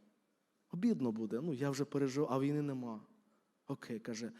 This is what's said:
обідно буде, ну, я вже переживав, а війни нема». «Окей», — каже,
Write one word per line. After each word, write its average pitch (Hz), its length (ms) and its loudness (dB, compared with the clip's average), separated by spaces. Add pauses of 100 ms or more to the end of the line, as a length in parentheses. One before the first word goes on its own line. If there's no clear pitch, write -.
(720)
обідно 175 400 2
буде, 113 300 -2
ну, 170 100 0
я 139 180 0
вже 139 140 0
переживав, 139 480 2
а 135 80 4
війни 147 220 2
нема». 127 380 -4 (640)
«Окей», — 123 340 -6
каже, 113 400 -6